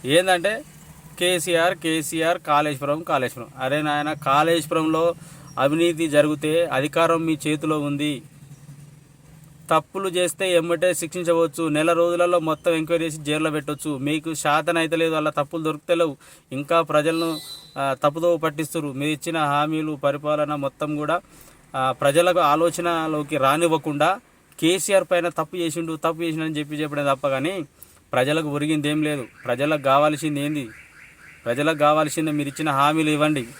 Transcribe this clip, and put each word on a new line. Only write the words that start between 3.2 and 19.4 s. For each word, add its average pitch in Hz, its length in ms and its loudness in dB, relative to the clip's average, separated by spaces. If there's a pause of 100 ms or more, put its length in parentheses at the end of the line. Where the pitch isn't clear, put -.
అరే 131 220 -2
నాయన, 147 320 -2
కాళేశ్వరంలో 160 1000 0 (440)
అవినీతి 160 480 0
జరిగితే 151 580 2
అధికారం 160 600 0
మీ 160 120 0 (100)
చేతిలో 156 320 -2
ఉంది. 143 420 -4 (1500)
తప్పులు 190 380 0
చేస్తే 180 460 0
ఎమ్మటే 170 380 2
శిక్షించవచ్చు. 165 760 0
నెల 156 260 2
రోజులలో 175 460 2
మొత్తం 160 320 0
ఎంక్వైరీ 160 340 0
చేసి 156 120 -6
జైల్లో 156 320 -2
పెట్టొచ్చు. 147 480 -4
మీకు 151 360 -2
శాతన 156 440 0
అయితే 160 180 0
లేదు, 160 200 0
అలా 151 140 0
తప్పులు 156 340 -4
దొరుకుతలేవు. 156 540 0 (340)
ఇంకా 143 300 0
ప్రజలను, 160 580 0 (380)
ఆ, 139 260 -2
తప్పుదోవ 165 340 2
పట్టిస్తున్నారు. 151 560 -4
మీరు 139 180 -4
ఇచ్చిన 160 260 -6
హామీలు, 151 680 -2